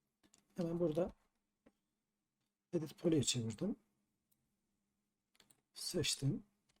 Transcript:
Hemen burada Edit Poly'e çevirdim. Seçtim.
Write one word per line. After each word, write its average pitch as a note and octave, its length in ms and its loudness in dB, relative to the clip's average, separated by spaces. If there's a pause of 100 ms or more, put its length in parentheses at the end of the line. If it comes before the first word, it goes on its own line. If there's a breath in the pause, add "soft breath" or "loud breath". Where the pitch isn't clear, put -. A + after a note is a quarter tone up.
(560)
Hemen E3+ 240 -2
burada E3+ 320 2 (1600)
Edit D#3 260 -2
Poly'e D#3+ 240 4
çevirdim. A#2 540 -2 (2000)
Seçtim. - 720 -2 (340)